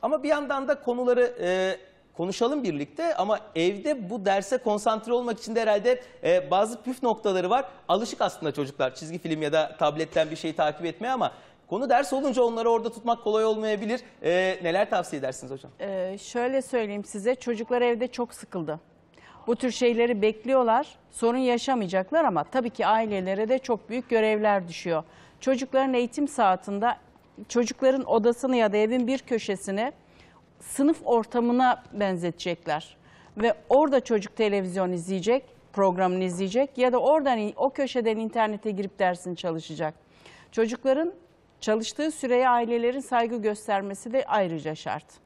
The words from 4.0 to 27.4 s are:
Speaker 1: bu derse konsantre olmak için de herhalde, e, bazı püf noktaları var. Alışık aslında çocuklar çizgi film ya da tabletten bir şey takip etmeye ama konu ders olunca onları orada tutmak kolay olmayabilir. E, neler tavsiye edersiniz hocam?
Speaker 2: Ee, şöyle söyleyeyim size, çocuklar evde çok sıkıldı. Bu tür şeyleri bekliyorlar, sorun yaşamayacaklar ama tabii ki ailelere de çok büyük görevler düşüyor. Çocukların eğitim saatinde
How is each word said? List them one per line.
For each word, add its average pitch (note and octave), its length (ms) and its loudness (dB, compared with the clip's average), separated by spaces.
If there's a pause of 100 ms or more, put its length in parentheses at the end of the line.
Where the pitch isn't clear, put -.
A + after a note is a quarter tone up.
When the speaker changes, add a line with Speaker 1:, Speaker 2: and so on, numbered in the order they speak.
Speaker 1:
bu G#3+ 140 -8
derse G3 340 0
konsantre A3 540 0
olmak A#3+ 260 -2
için A3+ 160 -10
de A3+ 60 2
herhalde, A3 420 2 (220)
e, F3+ 260 2
bazı A3 320 0
püf B3 200 -6
noktaları G3 480 0
var. C4 140 2 (240)
Alışık G3 320 0
aslında E3+ 320 -2
çocuklar C3+ 420 -2
çizgi D#3+ 240 -10
film D#3 240 -4
ya D3 100 0
da D#3 260 2
tabletten D#3 520 0
bir D#3+ 60 -8
şey D#3+ 160 -6
takip D3+ 340 -2
etmeye G#3 240 -6
ama A3 220 -2 (340)
konu A#3 240 -2
ders C4+ 220 4
olunca C4+ 300 0
onları A#3 280 2
orada A3+ 220 0
tutmak A#3 320 -2
kolay A3 200 2
olmayabilir. G#3+ 560 -2 (220)
E, F#3 400 2
neler F3+ 280 0
tavsiye E3+ 300 -2
edersiniz C3 320 -8
hocam? - 280 -14
Speaker 2:
Ee, F#3+ 400 -6
şöyle B3+ 420 -2
söyleyeyim G#3 420 -4
size, G#3+ 300 -2
çocuklar A#3+ 480 -2
evde A#3+ 260 0
çok A#3+ 260 -6
sıkıldı. D#3+ 460 -8 (680)
Bu A#3 100 0
tür B3+ 140 -2
şeyleri A#3 520 2
bekliyorlar, A#3+ 640 2 (240)
sorun A#3+ 280 0
yaşamayacaklar A#3+ 840 0
ama E3+ 200 2
tabii A#3+ 260 -2
ki - 160 -2
ailelere G#3 640 0
de C4 100 2
çok A#3+ 300 -4
büyük A#3+ 220 -6
görevler G#3+ 580 2
düşüyor. E3 340 -2 (380)
Çocukların C4 540 0
eğitim B3 340 0
saatinde G3+ 600 0 (600)